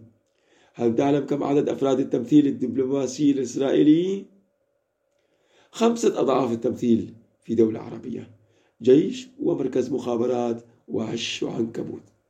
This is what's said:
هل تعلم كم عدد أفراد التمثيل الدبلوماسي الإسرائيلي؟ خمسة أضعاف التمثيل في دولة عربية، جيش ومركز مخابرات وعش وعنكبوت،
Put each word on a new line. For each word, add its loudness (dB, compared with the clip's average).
هل 0
تعلم 2
كم -4
عدد 0
أفراد 0
التمثيل 4
الدبلوماسي 0
الإسرائيلي؟ 2
خمسة 2
أضعاف 2
التمثيل 0
في -8
دولة 2
عربية، -12
جيش 2
ومركز -4
مخابرات -4
وعش -6
وعنكبوت، -8